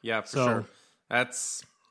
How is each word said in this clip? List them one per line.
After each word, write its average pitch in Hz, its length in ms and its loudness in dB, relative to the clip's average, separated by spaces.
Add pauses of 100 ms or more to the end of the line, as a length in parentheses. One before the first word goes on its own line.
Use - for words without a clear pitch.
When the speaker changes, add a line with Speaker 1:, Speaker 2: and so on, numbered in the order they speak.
Speaker 1:
Yeah, 110 200 0
for - 60 -12
Speaker 2:
So 131 180 2
Speaker 1:
sure. 113 200 2 (440)
That's, - 540 -2 (280)